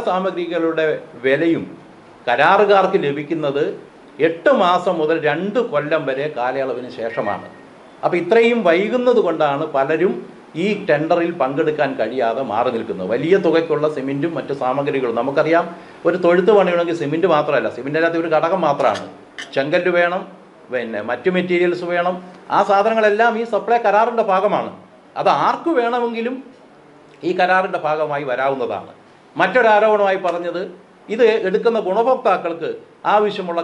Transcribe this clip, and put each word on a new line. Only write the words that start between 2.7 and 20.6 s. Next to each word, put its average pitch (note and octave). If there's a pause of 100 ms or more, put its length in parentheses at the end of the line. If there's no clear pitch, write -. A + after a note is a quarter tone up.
ലഭിക്കുന്നത് C#3+ (640)
എട്ട് E3 (120)
മാസം F3+
മുതൽ D#3 (120)
രണ്ട് F#3 (140)
കൊല്ലം D3
വരെ C3+ (100)
കാലയളവിന് B2+
ശേഷമാണ്. A2 (580)
അപ്പോൾ D#3
ഇത്രയും A#3
വൈകുന്നത് G#3+
കൊണ്ടാണ് D3+ (120)
പലരും D#3 (520)
ഈ - (220)
ടെൻഡറിൽ E3 (100)
പങ്കെടുക്കാൻ D3 (100)
കഴിയാതെ A#2
മാറി B2
നിൽക്കുന്നത്. G#2
വലിയ D3+ (120)
തുകയ്ക്കുള്ള D#3 (100)
സിമെന്റും C#3
മറ്റു C3
സാമഗ്രികളും C3
നമുക്കറിയാം, D3+ (440)
ഒരു E3+
തൊഴുത്ത് F3+
പണിയണമെങ്കിൽ F3
സിമെന്റ് D#3
മാത്രമല്ല, D3
സിമെന്റിനകത്ത് D#3+
ഒരു E3
ഘടകം E3
മാത്രമാണ്, C3 (500)
ചെങ്കല്ല് F3
വേണം, F3 (520)